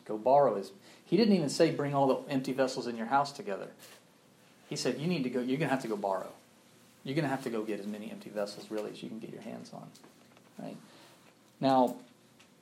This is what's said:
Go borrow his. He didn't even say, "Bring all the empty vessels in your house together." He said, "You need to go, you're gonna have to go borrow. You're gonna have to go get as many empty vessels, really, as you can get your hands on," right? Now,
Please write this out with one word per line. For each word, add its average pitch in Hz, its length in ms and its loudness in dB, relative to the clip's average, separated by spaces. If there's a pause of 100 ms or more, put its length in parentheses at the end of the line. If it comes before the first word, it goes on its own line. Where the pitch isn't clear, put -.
Go 107 120 -6
borrow 127 380 6
his. 98 160 -6 (340)
He 170 120 0
didn't 208 180 6
even 160 140 4
say, 156 240 4
"Bring 143 220 -2
all 139 120 6
the 127 240 2
empty 135 220 0
vessels 127 340 0
in 120 100 -6
your 113 100 -6
house 139 260 2
together." 98 380 -8 (1000)
He 147 80 -6
said, 131 240 -2
"You 160 80 0
need 160 160 0
to 123 60 -2
go, 123 100 -2
you're 123 180 0
gonna 147 140 2
have 127 100 0
to 120 60 -6
go 107 80 -2
borrow. 98 340 -2 (720)
You're 139 140 -4
gonna 151 100 0
have 135 160 -2
to 123 80 -4
go 110 120 -2
get 107 180 -4
as 101 60 -8
many 104 220 -8
empty 104 220 -14
vessels, 104 400 -6
really, 107 220 -6
as - 100 -14
you - 60 -8
can 110 100 -10
get - 140 -12
your - 100 -14
hands - 320 -12
on," - 160 -14 (680)
right? 110 160 -12 (840)
Now, 135 360 4 (640)